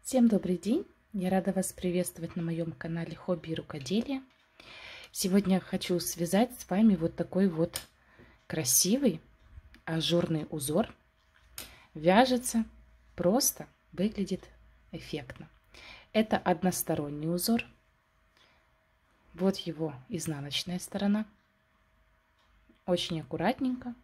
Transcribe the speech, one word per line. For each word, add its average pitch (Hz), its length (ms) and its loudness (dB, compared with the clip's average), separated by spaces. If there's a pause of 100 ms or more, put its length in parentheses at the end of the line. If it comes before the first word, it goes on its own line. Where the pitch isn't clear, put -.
Всем 247 240 4
добрый 185 320 4
день! 269 260 0 (280)
Я 185 180 -2
рада 190 220 2
вас 185 200 -2
приветствовать 175 600 -2
на 175 80 -4
моём 165 300 -2
канале 165 420 -6
«Хобби 165 360 -4
и 160 40 -2
рукоделие». 196 680 -4 (920)
Сегодня 190 420 2
я 180 60 2
хочу 180 400 -2
связать 170 580 0
с - 100 -18
вами 202 280 6
вот 165 180 -2
такой 180 320 0
вот 165 340 0 (680)
красивый 180 720 2 (640)
ажурный 160 680 0
узор. 156 420 -2 (1000)
Вяжется 226 720 4 (500)
просто, 190 540 0 (240)
выглядит 190 520 -2 (460)
эффектно. 151 580 -10 (640)
Это 220 240 2
односторонний 160 920 -2
узор. 180 360 0 (1700)
Вот 190 240 2
его 156 360 -6 (140)
изнаночная 156 720 -6
сторона. 202 460 0 (1600)
Очень 175 340 0
аккуратненько. 240 840 -2